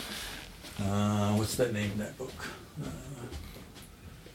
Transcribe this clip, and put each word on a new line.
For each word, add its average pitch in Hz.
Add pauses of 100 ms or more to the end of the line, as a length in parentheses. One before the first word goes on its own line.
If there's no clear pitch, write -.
(800)
uh, 104
what's 107
that 117
name 104
of 104
that -
book? - (520)
Uh, - (1500)